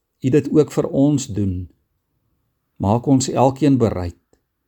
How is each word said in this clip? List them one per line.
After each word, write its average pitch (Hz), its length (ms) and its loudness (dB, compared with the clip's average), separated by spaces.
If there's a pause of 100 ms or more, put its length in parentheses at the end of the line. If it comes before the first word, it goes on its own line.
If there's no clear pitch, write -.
(220)
u 135 80 -2
dit 139 220 0
ook 147 200 2
vir - 160 -4
ons 143 400 0
doen. 92 440 -4 (1040)
Maak 110 320 -2
ons 135 220 2
elkeen 135 480 2
bereid 90 640 -4 (280)